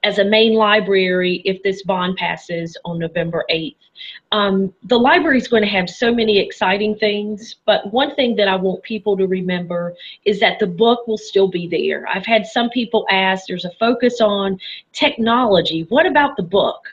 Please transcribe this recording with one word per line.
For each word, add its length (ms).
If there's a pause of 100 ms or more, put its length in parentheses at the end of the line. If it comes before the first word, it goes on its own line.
as 160
a 60
main 300
library 880
if 180
this 200
bond 340
passes 580 (120)
on 120
November 520
eighth. 260 (540)
Um, 440 (100)
the 140
library 400
is 100
going 140
to 60
have 200
so 260
many 240
exciting 580
things, 680
but 280
one 220
thing 220
that 100
I 80
want 280
people 340
to 100
remember 680 (300)
is 160
that 180
the 80
book 420
will 100
still 300
be 180
there. 420
I've 180
had 200
some 240
people 400
ask, 360
"There's 180
a 60 (100)
focus 400
on 380 (340)
technology. 960
What 180
about 300
the 60
book?" 400 (100)